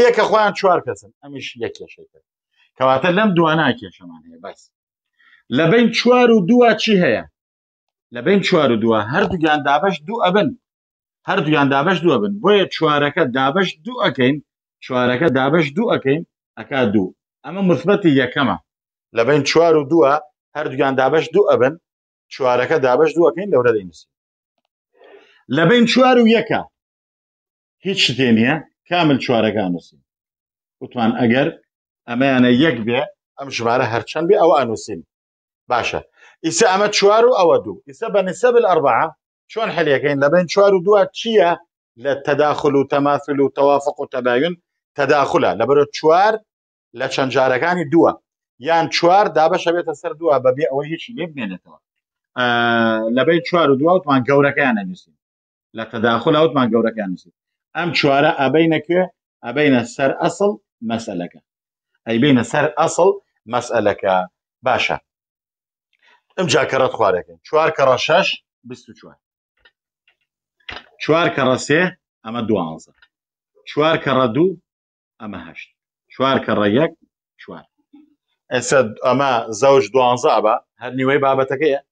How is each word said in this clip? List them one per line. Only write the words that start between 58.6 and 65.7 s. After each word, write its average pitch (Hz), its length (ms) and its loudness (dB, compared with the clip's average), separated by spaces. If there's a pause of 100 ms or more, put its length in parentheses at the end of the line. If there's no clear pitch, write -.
کوێ؟ 180 180 0 (400)
ئەبەینە 127 380 0 (140)
سەر 135 240 0
ئەسڵ 196 320 -2 (360)
مەسەلەکە. 92 520 -8 (640)
ئەیبەینە 117 460 2
سەر 143 140 0 (120)
ئەسڵ 165 320 2 (420)
مەسەلەکە. 104 640 0 (500)
باشە. 107 320 -2 (1400)